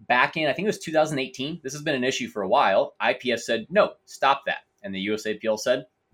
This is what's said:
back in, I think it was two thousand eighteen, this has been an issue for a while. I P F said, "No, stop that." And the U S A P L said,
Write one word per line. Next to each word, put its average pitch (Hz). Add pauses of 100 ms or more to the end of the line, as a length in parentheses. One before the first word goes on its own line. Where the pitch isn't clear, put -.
back 131
in, 156
I 131
think 175
it 214
was 190
two -
thousand 151
eighteen, 131
this 135
has 147
been 156
an 123
issue 131
for 104
a 95
while. 120
I 117
P 123
F 113
said, 113
"No, 190 (120)
stop -
that." - (200)
And 98
the 95
U 104
S 107
A 107
P 113
L 107
said, 131 (280)